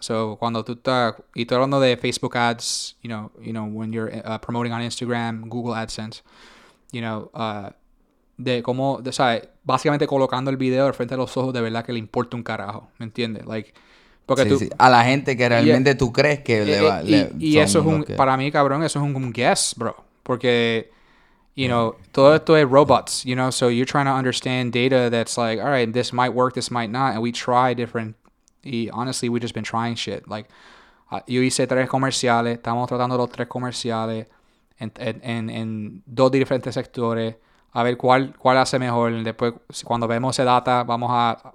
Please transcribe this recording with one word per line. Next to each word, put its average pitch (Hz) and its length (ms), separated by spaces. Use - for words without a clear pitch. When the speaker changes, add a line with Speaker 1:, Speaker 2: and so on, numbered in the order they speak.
Speaker 1:
So, 110 380
cuando 117 260
tú 123 100
estás, 120 400
y 117 80
estoy 123 140
hablando 139 240
de 127 160
Facebook 123 400
ads, 120 680
you 123 60
know, 110 220
you 113 120
know, 110 120
when 110 280
you're, 113 180
uh, 110 140
promoting 120 340
on 117 100
Instagram, 117 680
Google 120 260
AdSense, 110 480
you 123 80
know, 110 340
uh, 104 360
de 123 260
cómo, 127 400
de, 127 100
¿sabes? 120 360
Básicamente 143 420
colocando 131 440
el 135 60
video 131 300
al 135 80
frente 123 200
de 131 40
los 123 180
ojos 131 160
de 123 80
verdad 113 240
que 127 80
le 117 60
importa 117 380
un 120 60
carajo, 104 460
¿me 117 60
entiendes? 113 420
Like, 110 260
porque 131 180
Speaker 2:
Sí, 107 40
Speaker 1:
tú 139 100
Speaker 2:
sí. 110 200
A 131 100
la 120 160
gente 135 320
que 123 80
Speaker 1:
y, 120 40
Speaker 2:
realmente 131 460
tú 123 180
crees 139 280
que 107 240
le 101 140
Speaker 1:
eh, 101 40
Speaker 2:
va, - 180
Speaker 1:
eh, - 40
Speaker 2:
le - 340
Speaker 1:
y, 160 100
y 151 60
Speaker 2:
son 151 80
Speaker 1:
eso 151 180
es 147 40
Speaker 2:
los 160 100
Speaker 1:
un, 151 100
Speaker 2:
que 151 100
Speaker 1:
para 131 220
mí, 135 160
cabrón, 143 320
eso 147 140
es 147 60
un, 143 120
un 127 160
guess, 131 440
bro. 117 200
Porque... 117 680
you 135 100
Speaker 3:
Yeah. 123 80
Speaker 1:
know, 117 220
todo 139 180
Speaker 3:
Yeah. 156 60
Speaker 1:
esto 160 200
es 151 120
robots, 131 560
you 127 100
know, 131 160
so 123 180
you're 120 160
trying 139 220
to 135 60
understand 127 600
data 123 380
that's 113 260
like, 113 240
"All 120 80
right, 123 240
this 123 200
might 123 200
work, 123 220
this - 160
might 117 200
not," 127 240
and 110 80
we 120 100
try 123 420
different, 113 400
y 117 280
honestly, 123 360
we've 117 140
just 117 120
been 110 100
trying 117 320
shit. - 320
Like, 104 200
ah, 95 160
yo 123 160
hice 131 240
tres 127 220
comerciales, 120 720
estamos 120 300
tratando 123 300
los 120 120
tres 120 180
comerciales 113 800
en, 107 200
en, 113 240
en, 117 280
en 110 560
dos 131 240
diferentes 131 440
sectores, 113 600
a 120 100
ver 123 140
cuál, 131 420
cuál 127 200
hace 131 200
mejor. 117 320
Después, 113 300
si, - 140
cuando 117 240
vemos 120 300
ese 135 60
data, 123 400
vamos 117 280
a 120 240